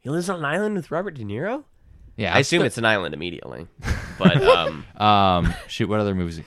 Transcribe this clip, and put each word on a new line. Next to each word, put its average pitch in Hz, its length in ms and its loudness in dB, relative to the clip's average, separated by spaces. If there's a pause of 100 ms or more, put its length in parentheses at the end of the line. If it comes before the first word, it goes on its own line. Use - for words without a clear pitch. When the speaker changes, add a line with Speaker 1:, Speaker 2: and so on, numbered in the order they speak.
Speaker 1:
He 123 80 -12
lives 170 200 -4
on 180 100 -4
an 151 60 -6
island 202 300 -2
with 202 160 -6
Robert 175 240 -4
De 123 80 -10
Niro? 165 400 -6 (540)
Speaker 2:
Yeah, 92 160 -2
Speaker 1:
I 107 60 6
assume 165 220 2
Speaker 2:
the 139 60 2
Speaker 1:
it's 107 100 -4
an 113 80 -2
island 95 280 0
immediately. 76 540 -10 (500)
But, 175 260 4
Speaker 2:
<laughs> - 0 -
Speaker 1:
um, 85 420 2 (200)
Speaker 2:
Um, 92 480 4 (140)
shoot, 104 220 -4
what 107 100 0
other 101 160 0
movies 85 320 -4